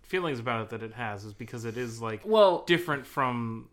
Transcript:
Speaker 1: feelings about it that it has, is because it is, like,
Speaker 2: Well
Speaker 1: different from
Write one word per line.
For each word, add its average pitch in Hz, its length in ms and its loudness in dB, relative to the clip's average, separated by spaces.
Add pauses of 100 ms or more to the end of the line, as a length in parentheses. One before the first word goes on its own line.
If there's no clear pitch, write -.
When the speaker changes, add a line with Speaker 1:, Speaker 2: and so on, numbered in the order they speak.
Speaker 1:
feelings 170 360 -2
about 113 240 -2
it 107 60 -10
that 113 140 -8
it 107 100 -10
has, 107 320 -6
is 104 80 -12
because 117 320 -10
it 113 120 -6
is, 117 240 -6
like, 110 240 -6
Speaker 2:
Well 208 400 6
Speaker 1:
different 156 420 2
from 120 640 -2